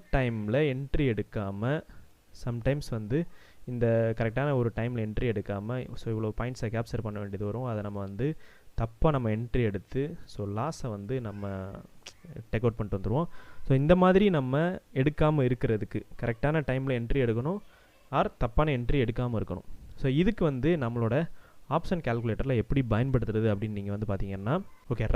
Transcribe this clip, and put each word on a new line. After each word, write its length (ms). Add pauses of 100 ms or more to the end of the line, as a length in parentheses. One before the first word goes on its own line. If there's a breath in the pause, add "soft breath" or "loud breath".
(160)
டைம்ல 420 (160)
என்ட்ரி 400
எடுக்காம, 720 (640 soft breath)
sometimes 440
வந்து 360 (460 soft breath)
இந்த 460
கரெக்டான 380
ஒரு 200
டைம்ல 300
என்ட்ரி 260
எடுக்காம, 600
so, 200
இவ்வளவு 240
பாயிண்ட்ஸை 360
கேப்சர் 280
பண்ண 180
வேண்டியது 260
வரும். 180
அதை 180
நம்ம 180
வந்து 360 (400 soft breath)
தப்பா 340
நம்ம 200
என்ட்ரி 400
எடுத்து, 460 (100)
so, 220 (100)
லாஸை 320
வந்து 320
நம்ம 260 (1040)
டேக் 100
அவுட் 140
பண்ணிட்டு 220
வந்துருவோம். 300 (400 loud breath)
So, 100
இந்த 180
மாதிரி 340
நம்ம 300 (340)
எடுக்காம 560
இருக்கிறதுக்கு 520 (200)
கரெக்டான 480
டைம்ல 300
என்ட்ரி 260
எடுக்கணும், 320 (520 soft breath)
ஆர் 280
தப்பான 400
என்ட்ரி 280
எடுக்காம 360
இருக்கணும். 260 (280)
So, 160
இதுக்கு 320
வந்து 340
நம்மளோட 520 (400 soft breath)
ஆப்ஷன் 380
கால்குலேட்டர்ல 480
எப்படி 340
பயன்படுத்துறது 640
அப்படின்னு 260
நீங்க 180
வந்து 160
பார்த்தீங்கன்னா, 480 (340)
ஓகே, 200